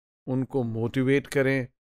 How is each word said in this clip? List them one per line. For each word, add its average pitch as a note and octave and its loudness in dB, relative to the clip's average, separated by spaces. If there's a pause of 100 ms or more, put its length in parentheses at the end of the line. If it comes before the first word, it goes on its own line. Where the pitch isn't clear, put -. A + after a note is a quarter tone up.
(260)
उनको C3 -2
मोटिवेट A#2+ 0
करें, C3+ 0 (260)